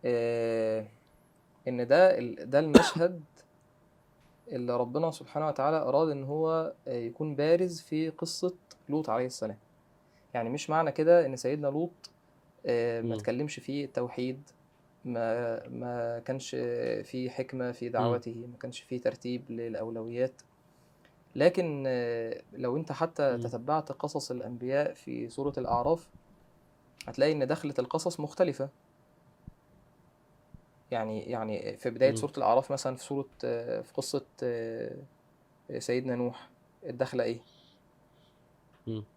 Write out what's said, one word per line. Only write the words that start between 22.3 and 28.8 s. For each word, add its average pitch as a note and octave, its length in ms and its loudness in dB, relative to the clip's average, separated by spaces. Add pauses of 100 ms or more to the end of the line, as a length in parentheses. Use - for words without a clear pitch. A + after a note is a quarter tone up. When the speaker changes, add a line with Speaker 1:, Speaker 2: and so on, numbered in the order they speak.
Speaker 1:
لو B2+ 240 -2
أنت D#3+ 140 -6
حتى D3 400 0
Speaker 2:
مم. A#2+ 80 0
Speaker 1:
تتبعت B2 520 -2
قصص D3 400 -4
الأنبياء B2 640 -2
في A#2+ 360 -8
سورة C#3 280 -4
الأعراف، B2 520 2 (1000)
هتلاقي C3 240 4
إن C#3+ 160 2
دخلة D3 320 -2
القصص D#3 400 -2
مختلفة. D3 500 0 (2250)